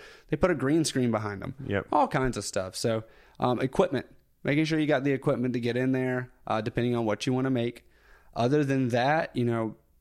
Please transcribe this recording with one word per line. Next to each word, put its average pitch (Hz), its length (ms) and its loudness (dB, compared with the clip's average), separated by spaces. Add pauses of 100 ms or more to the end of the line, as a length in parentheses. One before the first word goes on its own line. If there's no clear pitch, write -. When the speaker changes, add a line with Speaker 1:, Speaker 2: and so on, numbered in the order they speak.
(300)
Speaker 1:
They 156 80 -2
put 185 120 4
a 170 40 2
green 143 320 2
screen 123 240 0
behind 104 320 -2
them. - 120 -8 (120)
Speaker 2:
Yep. 101 260 -2
Speaker 1:
All - 160 4
kinds 131 300 0
of 101 60 -6
stuff. 92 300 -4
So, 113 300 -2 (340)
um, 123 220 0
equipment. 135 460 0 (380)
Making 147 200 2
sure 156 140 0
you 151 80 0
got 139 180 2
the 143 80 2
equipment 127 400 0
to 123 80 -2
get 117 160 0
in 131 160 2
there, 127 380 -2 (160)
uh, 110 160 -2
depending 120 340 -2
on 117 80 0
what 104 220 -2
you 131 80 2
wanna 131 160 0
make. 120 340 -2 (500)
Other 139 300 2
than 135 240 0
that, 135 480 0
you 123 80 0
know, 113 320 -2 (240)